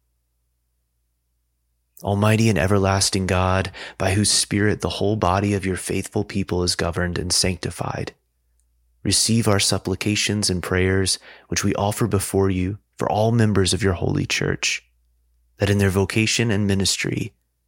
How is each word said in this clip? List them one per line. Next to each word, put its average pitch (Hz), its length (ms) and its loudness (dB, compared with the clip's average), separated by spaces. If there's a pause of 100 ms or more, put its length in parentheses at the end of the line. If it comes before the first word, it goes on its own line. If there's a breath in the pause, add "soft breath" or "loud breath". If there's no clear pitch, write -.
(2000)
Almighty 107 460 4
and 92 100 2
everlasting 95 680 2
God, 92 460 0 (260 loud breath)
by 95 180 0
whose 101 140 2
Spirit 101 520 0
the 90 80 -2
whole 101 260 -2
body 101 380 2
of 95 120 -2
your 92 120 -2
faithful 98 480 -4
people 90 380 -2
is 87 120 -2
governed 87 420 -2
and 90 140 -4
sanctified, - 840 -4 (880)
receive 110 460 0
our 98 140 4
supplications 101 880 -2
and 90 120 -2
prayers, 95 580 0 (280 loud breath)
which - 160 -4
we 104 120 0
offer 104 300 0
before 98 440 0
you 92 300 -2 (180)
for - 120 -2
all 110 220 2
members 104 420 2
of 90 80 -2
your 95 120 2
holy 95 320 -2
church, - 600 -4 (760)
that 98 100 0
in 101 80 2
their 98 120 2
vocation 110 600 0
and 101 160 0
ministry - 680 -2 (340)